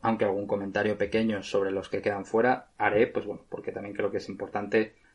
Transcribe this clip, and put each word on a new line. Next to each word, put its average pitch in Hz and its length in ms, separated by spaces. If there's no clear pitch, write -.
aunque 113 220
algún 101 220
comentario 101 520
pequeño 110 440
sobre 98 300
los 95 160
que 101 120
quedan 101 240
fuera 117 540
haré, 104 300
pues - 180
bueno, 101 220
porque - 240
también 101 220
creo 101 180
que 104 60
es - 100
importante 101 680